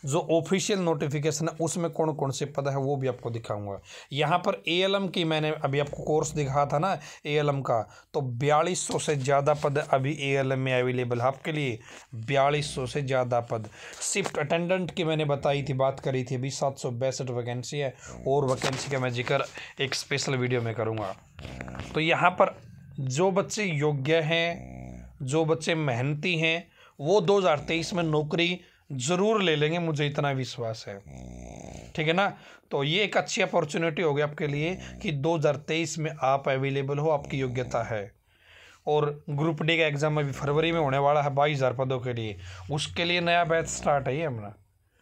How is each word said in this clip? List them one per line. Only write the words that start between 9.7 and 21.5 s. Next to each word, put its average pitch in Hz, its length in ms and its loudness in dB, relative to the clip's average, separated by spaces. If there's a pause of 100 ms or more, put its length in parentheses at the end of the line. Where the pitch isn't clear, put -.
अभी 143 420 0
एएलएम 135 400 2
में 131 220 2
अवेलेबल 123 400 0
है 123 60 4
आपके 147 240 -2
लिए, 135 280 -2 (360)
बयालीस 139 600 2
सौ 131 100 -2
से 143 160 -4
ज़्यादा 127 380 2
पद। 117 300 -4 (320)
शिफ्ट - 360 -2
अटेंडेंट 175 540 0
की 190 120 -2
मैंने 156 220 0
बताई 143 380 0
थी, 139 100 -4
बात 135 260 0
करी 131 240 -2
थी 131 120 -6
अभी, 131 140 -4
सात 135 280 -4
सौ 135 140 -6
बैसठ 127 380 -4
वैकेंसी 120 480 -6
है 139 160 -2 (340)
और 139 180 4
वैकेंसी 131 460 0
का 135 80 0
मैं 127 100 0
जिक्र 123 360 0 (360)
एक 135 140 -2
स्पेशल 139 400 -2
वीडियो 123 260 2
में 113 140 -4
करूँगा। 110 340 -2 (840)